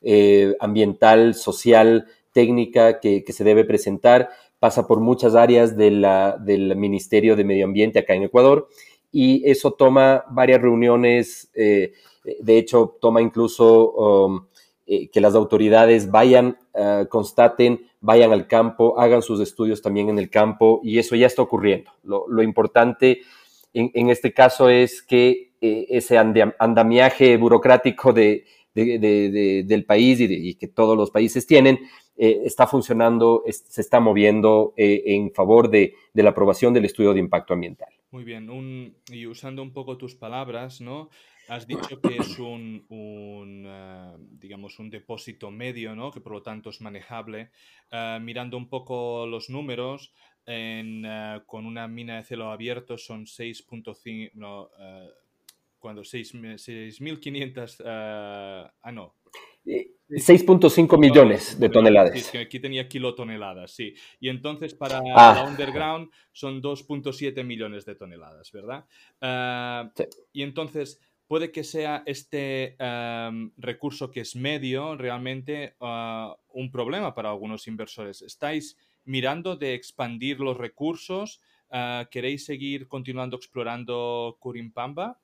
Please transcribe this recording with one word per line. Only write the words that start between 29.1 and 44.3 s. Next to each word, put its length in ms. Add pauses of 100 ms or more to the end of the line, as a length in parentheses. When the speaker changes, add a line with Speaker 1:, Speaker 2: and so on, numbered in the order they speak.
Speaker 1:
de, 320
del 220
país 340
y, 80
de, 80
y 200
que 120
todos 300
los 140
países 360
tienen, 320 (380)
eh, 280
está 220
funcionando, 800
es, 220
se 140
está 180
moviendo, 760
eh, 300
en 260
favor 380
de, 260 (180)
de 100
la 80
aprobación 420
del 120
estudio 280
de 80
impacto 320
ambiental. 360 (200)
Speaker 2:
Muy 140
bien, 260
un, 460 (160)
y 160
usando 340
un 120
poco 240
tus 180
palabras, 640
¿no? 300 (400)
Has 160
dicho 360
que 160
es 220
un, 500
un, 800
eh, 500 (140)